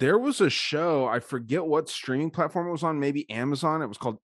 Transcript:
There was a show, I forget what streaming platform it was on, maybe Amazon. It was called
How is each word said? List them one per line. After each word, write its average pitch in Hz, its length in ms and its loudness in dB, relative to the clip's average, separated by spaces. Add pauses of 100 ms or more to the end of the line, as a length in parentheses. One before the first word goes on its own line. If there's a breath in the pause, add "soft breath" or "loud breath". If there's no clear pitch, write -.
There 147 180 4
was 262 220 0
a 175 100 6
show, 151 560 0
I 117 140 0
forget 131 440 -4
what 156 240 2
streaming 156 420 -2
platform 170 380 -2
it 175 40 -2
was 151 100 -4
on, 160 160 0
maybe 139 320 -2
Amazon. 143 520 0
It 131 60 -4
was 101 100 -10
called 113 260 -4